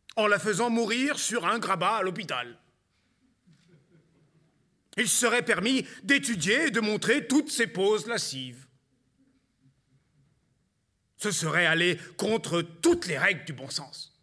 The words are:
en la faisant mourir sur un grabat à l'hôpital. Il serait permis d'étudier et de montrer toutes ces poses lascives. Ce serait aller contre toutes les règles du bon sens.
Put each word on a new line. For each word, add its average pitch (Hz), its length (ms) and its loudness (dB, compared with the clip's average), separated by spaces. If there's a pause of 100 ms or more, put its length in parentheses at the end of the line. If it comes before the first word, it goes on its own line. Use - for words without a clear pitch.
(180)
en 214 100 4
la 202 120 4
faisant 208 300 0
mourir 233 500 0
sur 214 260 -2
un 214 140 0
grabat 190 380 0
à 202 60 -2
l'hôpital. 147 540 -6 (2500)
Il 214 120 2
serait 240 340 2
permis 233 420 0 (180)
d'étudier 220 640 2
et 269 40 0
de 208 80 0
montrer 214 480 0
toutes 302 240 2
ces 233 160 0
poses 196 400 0
lascives. 131 580 -8 (2500)
Ce 208 140 -2
serait 160 340 2
aller 165 320 4 (180)
contre 196 460 0
toutes 330 460 0
les 156 100 -2
règles 170 260 0
du - 80 -10
bon 131 180 -12
sens. - 540 -12